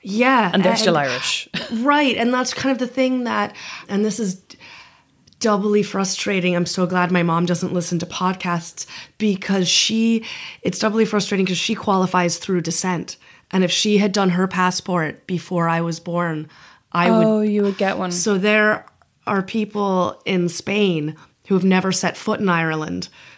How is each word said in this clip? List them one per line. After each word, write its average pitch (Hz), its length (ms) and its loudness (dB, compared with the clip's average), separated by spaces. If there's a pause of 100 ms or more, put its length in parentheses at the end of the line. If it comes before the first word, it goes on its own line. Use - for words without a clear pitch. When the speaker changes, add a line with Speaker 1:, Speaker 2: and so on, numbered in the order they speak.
Speaker 1:
Yeah, 220 500 2
Speaker 2:
And 196 100 4
they're 226 100 4
Speaker 1:
and 220 60 2
Speaker 2:
still 190 180 2
Irish. 127 500 -2 (120)
<laughs> - 120 -10
Speaker 1:
Right, 269 460 2
and 240 160 2
that's 254 200 -2
kind 269 200 -2
of 240 40 -2
the 247 160 -4
thing 254 300 0
that, 214 320 -2 (320)
and 202 160 0
this 214 160 -2
is 190 220 -4 (1000)
doubly 208 420 2
frustrating. 190 760 -2
I'm 175 100 0
so 180 200 -2
glad 180 260 0
my 180 120 2
mom 170 220 2
doesn't 175 280 -2
listen 175 260 -2
to 175 60 -6
podcasts 180 800 -4 (320)
because 196 500 0
she, 226 580 2 (360)
it's - 160 -2
doubly 220 280 2
frustrating 202 400 0
'cause 180 120 -2
she - 160 -2
qualifies 185 640 0
through 180 240 -2
descent. 170 540 -2 (340)
And 190 140 2
if 175 80 0
she 208 260 2
had 202 140 2
done 196 200 2
her 185 160 2
passport 180 800 -2
before 170 440 -2
I 165 120 0
was 165 200 -4
born, 165 480 -4 (420)
I 175 180 2
would 220 160 6
Speaker 2:
Oh, 220 160 2
you 208 220 2
would 196 140 0
get 196 200 0
one. 185 140 -4
Speaker 1:
So 190 260 2
there 214 480 2 (400)
are 202 160 0
people 202 840 -2
in 180 240 0
Spain 170 680 0 (320)
who 196 80 2
have 180 80 2
never 185 300 2
set - 240 -2
foot - 240 -4
in 196 80 2
Ireland 165 580 -2 (300)